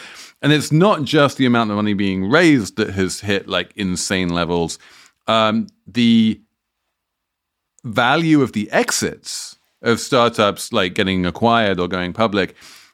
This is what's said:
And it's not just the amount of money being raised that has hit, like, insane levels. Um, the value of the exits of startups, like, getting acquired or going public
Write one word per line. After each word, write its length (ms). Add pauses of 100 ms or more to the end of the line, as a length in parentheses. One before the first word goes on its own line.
(400)
And 120
it's 180
not 320
just 340
the 100
amount 260
of 40
money 180
being 360
raised 460
that 140
has 280
hit, 300
like, 260
insane 540
levels. 500 (480)
Um, 400 (180)
the 560 (1400)
value 580
of 120
the 180
exits 840 (260)
of 160
startups, 720
like, 220
getting 320
acquired 540
or 80
going 240
public 420 (400)